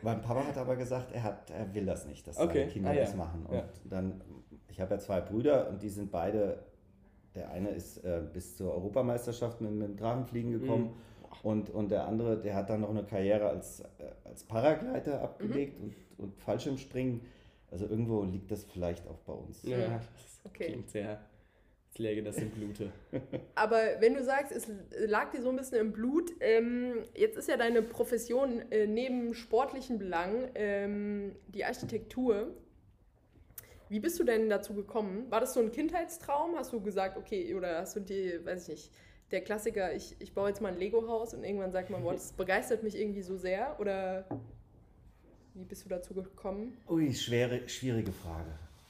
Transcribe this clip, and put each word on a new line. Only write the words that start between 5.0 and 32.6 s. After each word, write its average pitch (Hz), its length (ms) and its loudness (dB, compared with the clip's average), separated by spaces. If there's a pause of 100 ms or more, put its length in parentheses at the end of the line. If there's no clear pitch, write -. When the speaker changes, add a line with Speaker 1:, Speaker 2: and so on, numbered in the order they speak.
Speaker 1:
Brüder 120 500 4
und 101 140 -6
die 107 60 -4
sind 98 200 -6
beide, 95 540 0 (720)
der - 160 -8
eine 92 200 -2
ist, 85 340 -8
äh, 85 160 0 (100)
bis - 240 -10
zur 90 180 -2
Europameisterschaft 117 880 0
mit, 110 120 -2
mit 104 180 -2
dem 101 80 -8
Drachenfliegen 120 560 -2
gekommen 113 320 2
Speaker 2:
Mhm. - 500 -12 (140)
Speaker 1:
und, 107 200 2
und 104 220 0
der 87 160 4
andere, 110 320 2
der 101 160 -2
hat 98 140 0
dann 110 100 2
noch 107 120 0
eine 107 120 0
Karriere 104 460 4
als, - 320 -4
äh, - 20 -14 (400)
als - 220 -16
Paragleiter 151 720 2
Speaker 3:
Mhm. - 80 -4
Speaker 1:
abgelegt - 560 -2
und, - 120 -8 (240)
und 98 200 -10
Fallschirmspringen. 127 840 -2 (520)
Also 90 160 -4
irgendwo 113 360 2
liegt 95 280 -4
das 101 120 -4
vielleicht 87 440 -4
auch 82 180 -12
bei 80 80 -8
uns. - 300 -12
Speaker 2:
Ja, 123 140 -2
Speaker 3:
Mhm. 120 40 2 (120)
Speaker 2:
das - 520 -10
Speaker 3:
Okay. - 220 -8
Speaker 2:
klingt 107 240 -8
sehr, 107 180 -4 (800)
als - 80 -20
läge 107 260 0
das 104 140 -6
im 107 140 -2
Blute. 104 380 -6 (220)
Speaker 3:
<laughs> - 440 -6
Aber 214 240 6 (200)
wenn 233 140 8
du 277 100 0
sagst, 269 300 0
es - 180 -6 (380)
lag 220 220 2
dir 277 100 -4
so 247 80 0
ein 254 80 2
bisschen 262 220 0
im 214 120 2
Blut, 277 480 2
ähm, 240 640 4 (120)
jetzt 220 220 4
ist - 120 -2
ja 285 80 6
deine 233 240 6
Profession, 233 800 2 (100)
äh, 214 160 6
neben 240 460 2
sportlichen 254 640 2
Belangen, 190 580 0
ähm, 202 800 0 (120)
die - 180 -4
Architektur. 240 880 0 (1400)